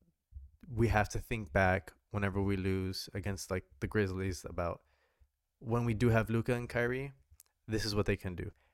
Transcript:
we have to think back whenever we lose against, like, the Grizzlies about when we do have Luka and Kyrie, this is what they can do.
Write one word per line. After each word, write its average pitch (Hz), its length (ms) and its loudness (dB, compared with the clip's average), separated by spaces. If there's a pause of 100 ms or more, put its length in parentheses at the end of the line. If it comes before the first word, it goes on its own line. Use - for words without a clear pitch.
(720)
we 113 160 4
have 104 220 4
to 104 80 -4
think 110 340 -6
back 95 400 4 (200)
whenever 101 300 0
we 98 140 2
lose 95 580 -2
against, 98 380 -4
like, 92 120 -2 (140)
the 107 80 -2
Grizzlies 95 580 -2
about 85 360 -4 (800)
when 120 240 0
we 117 100 2
do 117 140 4
have 113 200 4
Luka 113 260 0
and 120 140 -4
Kyrie, 127 440 -2 (560)
this 107 160 0
is 104 100 -2
what 104 120 2
they 101 100 2
can 90 180 -6
do. - 160 -8 (240)